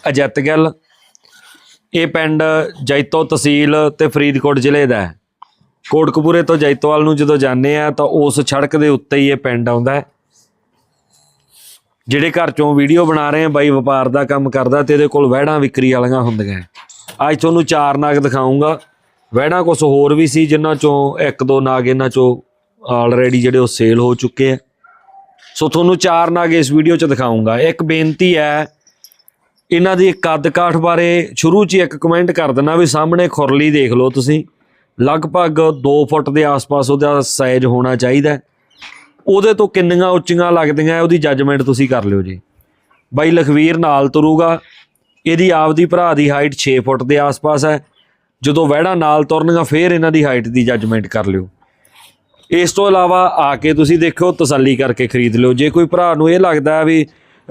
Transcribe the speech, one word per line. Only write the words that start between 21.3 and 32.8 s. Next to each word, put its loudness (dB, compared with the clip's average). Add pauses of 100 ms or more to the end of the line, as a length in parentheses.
ਦੋ 2
ਨਾਗ -2
ਇਹਨਾਂ 0
ਚੋਂ 0 (520)
already 2
ਜਿਹੜੇ 2
ਉਹ 4
ਸੇਲ 2
ਹੋ 2
ਚੁੱਕੇ -2
ਆ। -4 (1000)
ਸੋ -2
ਤੁਹਾਨੂੰ 2
ਚਾਰ 0
ਨਾਗ -2
ਇਸ 0
ਵੀਡੀਓ 2
'ਚ -2
ਦਿਖਾਊਂਗਾ। -2
ਇੱਕ -2
ਬੇਨਤੀ 0
ਹੈ, -2 (1040)
ਇਹਨਾਂ 0
ਦੀ 4
ਕੱਦ -4
ਕਾਠ 0
ਬਾਰੇ 0
ਸ਼ੁਰੂ 2
'ਚ -2
ਹੀ 2
ਇੱਕ -2
ਕੁਮੈਂਟ 0
ਕਰ -2
ਦੇਣਾ 0
ਵੀ 4